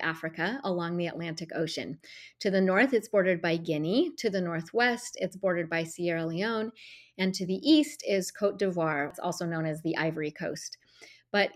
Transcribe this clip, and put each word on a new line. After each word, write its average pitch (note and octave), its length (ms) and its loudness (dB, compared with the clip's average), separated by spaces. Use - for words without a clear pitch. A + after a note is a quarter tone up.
Africa E3 600 -2
along F3 360 -2
the E3+ 80 0
Atlantic E3 480 -6
Ocean. D#3+ 440 -4
To G#3 100 2
the F#3 100 4
north, G3 320 4
it's A3 160 2
bordered F#3 320 4
by E3+ 160 2
Guinea. E3 640 0
To A#3 100 0
the F#3+ 140 0
northwest, G3+ 760 0
it's F3+ 180 -4
bordered F3 340 0
by E3 140 0
Sierra E3 420 -2
Leone. A3 460 -2
And F#3+ 160 2
to F#3+ 140 -4
the F#3+ 200 -2
east D4+ 400 4
is F#3+ 240 2
Cote G3+ 280 0
d'Ivoire, D#3+ 500 0
it's - 100 -12
also F3 280 -2
known E3 180 -2
as D#3 160 -2
the D#3+ 160 -2
Ivory D#3 360 -2
Coast. - 440 -8
But G3+ 240 2